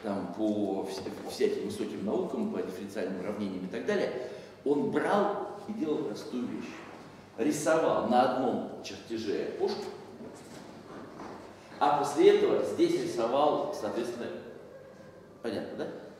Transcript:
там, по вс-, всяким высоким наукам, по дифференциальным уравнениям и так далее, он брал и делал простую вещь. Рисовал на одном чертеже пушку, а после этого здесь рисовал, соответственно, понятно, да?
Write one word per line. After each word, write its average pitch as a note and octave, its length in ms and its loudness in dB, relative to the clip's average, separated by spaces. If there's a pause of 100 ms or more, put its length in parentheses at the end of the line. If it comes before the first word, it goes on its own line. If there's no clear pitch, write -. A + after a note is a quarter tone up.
там, G2 320 -4
по G2+ 540 0
вс-, - 420 -8
всяким - 360 0
высоким - 380 -4
наукам, A2+ 460 0
по F#2 100 -2
дифференциальным F#2+ 600 -6
уравнениям G2 440 -4
и F#2 40 -6
так - 160 -6
далее, - 440 0 (360)
он C3+ 260 2
брал F3 680 2 (100)
и - 40 -4
делал - 260 0
простую - 480 -4
вещь. - 220 -8 (680)
Рисовал D3+ 720 4
на B2+ 240 6
одном - 500 0
чертеже G2+ 760 -4
пушку, - 260 0 (1900)
а F#3 200 4
после F#4+ 380 10
этого - 280 4
здесь - 360 4
рисовал, B2+ 760 2
соответственно, A2 480 -2 (1120)
понятно, G#2 360 -4
да? D3+ 100 -4 (320)